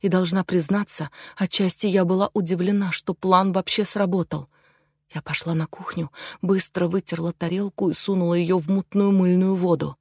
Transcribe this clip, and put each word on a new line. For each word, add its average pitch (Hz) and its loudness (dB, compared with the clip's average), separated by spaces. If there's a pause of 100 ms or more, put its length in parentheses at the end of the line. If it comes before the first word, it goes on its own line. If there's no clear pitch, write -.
и, 202 0
должна 185 2
признаться, 180 -2 (280)
отчасти 190 -2
я 190 4
была 185 2
удивлена, 185 0
что - -6
план 185 2
вообще 190 -2
сработал. 180 -2 (640)
Я 151 -6
пошла 165 -4
на 160 0
кухню, - -8 (300)
быстро 180 0
вытерла 170 -4
тарелку 185 -2
и 160 -2
сунула 175 0
её 175 2
в 151 -8
мутную 196 2
мыльную 185 4
воду. 165 0